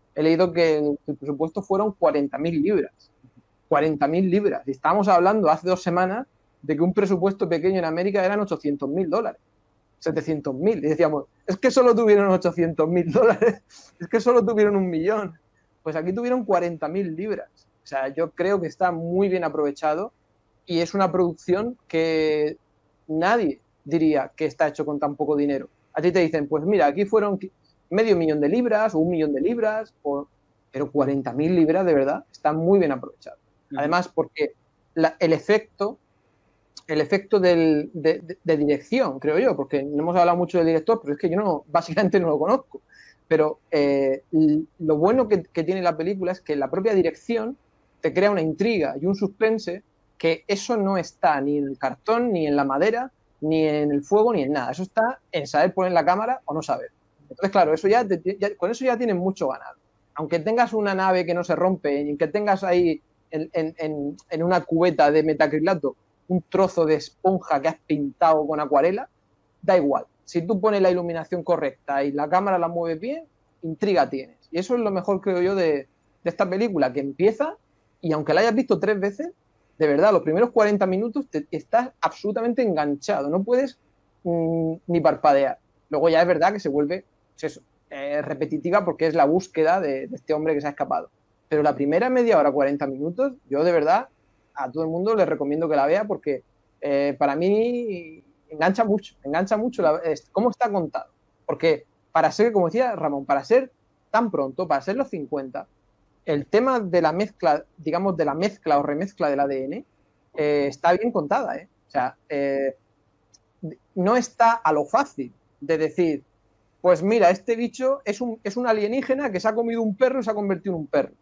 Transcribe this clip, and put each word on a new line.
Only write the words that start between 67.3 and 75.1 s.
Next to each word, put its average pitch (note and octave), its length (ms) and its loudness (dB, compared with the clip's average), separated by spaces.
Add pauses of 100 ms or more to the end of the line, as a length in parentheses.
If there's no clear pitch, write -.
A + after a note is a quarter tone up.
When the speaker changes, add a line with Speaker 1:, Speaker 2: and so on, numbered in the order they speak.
Speaker 1:
que D#3 80 0
has D#3+ 180 -8
pintado D3+ 580 2
con D3+ 140 -4
acuarela, D3+ 500 0 (520)
da F#3+ 160 4
igual. C#3+ 280 0 (200)
Si E3 200 -6
tú G3 140 -2
pones G3+ 220 2
la F#3 100 4
iluminación E3+ 520 -4
correcta C#3+ 600 -2
y C#3+ 80 -2
la D3 180 -4
cámara F#3 300 2
la E3+ 80 0
mueves E3+ 320 -4
bien, D4 260 -8 (380)
intriga E3 460 0
tienes. C3 280 -10 (140)
Y E3+ 80 -4
eso G#3+ 160 -2
es A#3+ 60 0
lo G#3+ 100 0
mejor, F#3+ 300 -2